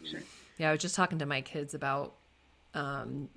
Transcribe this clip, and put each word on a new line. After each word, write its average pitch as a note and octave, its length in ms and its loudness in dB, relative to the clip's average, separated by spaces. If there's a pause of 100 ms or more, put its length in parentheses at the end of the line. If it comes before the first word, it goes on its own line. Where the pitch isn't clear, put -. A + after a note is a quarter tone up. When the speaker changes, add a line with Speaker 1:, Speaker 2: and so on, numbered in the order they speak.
Speaker 1:
Sure. - 160 -6 (380)
Speaker 2:
Yeah, D#3 100 4
I D#3 40 6
was D#3 80 4
just F3 140 0
talking F3 240 4
to D3 80 0
my C#3 160 2
kids C#3+ 320 -4
about, C#3 400 0 (580)
um, C#3 640 -2